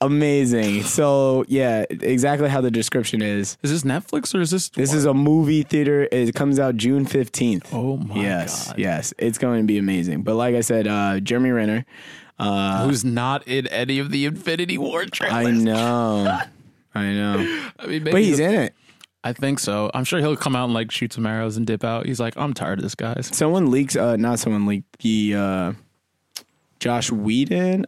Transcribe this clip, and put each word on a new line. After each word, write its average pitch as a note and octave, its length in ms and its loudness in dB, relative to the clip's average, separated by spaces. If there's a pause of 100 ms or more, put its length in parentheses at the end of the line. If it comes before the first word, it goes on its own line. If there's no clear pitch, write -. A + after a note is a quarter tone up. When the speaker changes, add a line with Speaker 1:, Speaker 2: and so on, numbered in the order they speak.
Speaker 1:
amazing. C3 840 4
So, C3+ 640 4
yeah, B2 420 2
exactly C#3+ 600 2
how C3+ 120 2
the B2+ 100 2
description A2+ 500 0
is. G2+ 400 -2
Speaker 2:
Is C#3+ 100 -2
this D#3 120 -2
Netflix F#3 500 -2
or F#3+ 80 2
is D#3+ 100 0
this F#3 180 -2
Speaker 1:
This C3+ 200 0
Speaker 2:
what? D3+ 80 2
Speaker 1:
is C#3+ 80 4
a C#3+ 80 4
movie D3+ 500 4
theater. C#3+ 480 2
It A#2+ 240 2
comes C#3 240 2
out C3 180 2
June C3 280 2
fifteenth. A#2+ 680 0
Speaker 2:
Oh C3 240 -2
my G#2 240 -4
Speaker 1:
Yes, F#2+ 460 -4
Speaker 2:
God. - 120 -8
Speaker 1:
yes. F2+ 380 -2
It's A2+ 200 -2
going A#2+ 240 0
to A2 60 2
be G#2 100 2
amazing. F2+ 460 0
But A2 120 0
like A#2+ 200 2
I A#2+ 60 2
said, A2 260 0
uh, G2+ 320 0
Jeremy B2 320 0
Renner. A2+ 340 0 (520)
Uh, G2 480 0
Speaker 2:
Who's C3 180 0
not B2+ 460 -2
in B2+ 180 -2
any B2+ 320 -2
of C#3 120 -4
the C#3 120 0
Infinity E3+ 540 -4
War F3 280 -4
trailers. A#2 420 -2
Speaker 1:
I A#2+ 40 2
know. A2+ 880 2 (560)
I G#2 160 -2
know. G2+ 240 -2 (380)
Speaker 2:
<laughs> - 60 -20
I - 80 -12
mean, D#3 160 -4
maybe D#3 80 0
Speaker 1:
But F#3 100 6
he's F#3 160 4
Speaker 2:
he'll E3+ 120 2
Speaker 1:
in G#3+ 60 2
it. C3+ 200 0 (500)
Speaker 2:
I B2 80 -2
think C#3 260 -2
so. G#2 340 -2
I'm B2+ 120 -2
sure F3+ 140 -2
he'll D3+ 180 0
come C#3 180 -2
out B2 100 -2
and, A#2+ 80 -2
like, A2+ 180 -2
shoot - 200 -4
some A2+ 140 -4
arrows A2 320 -2
and A2+ 100 -2
dip A2 160 -2
out. A#2 220 -4
He's B2 160 -4
like, A#2 160 -4
"I'm C#3+ 160 -4
tired F#2+ 260 -4
of - 40 -6
this, G2+ 120 -6
guys." A#2+ 380 -6
Speaker 1:
Someone D#3+ 360 2
leaks, C3+ 280 2
uh, A#2+ 180 2
not A#2 240 0
someone G#2 260 0
leaked, G2+ 340 -4
the, G#2+ 360 0
uh, F#2+ 380 -2 (1080)
Josh A#2+ 320 -2
Whedon. C#3 760 0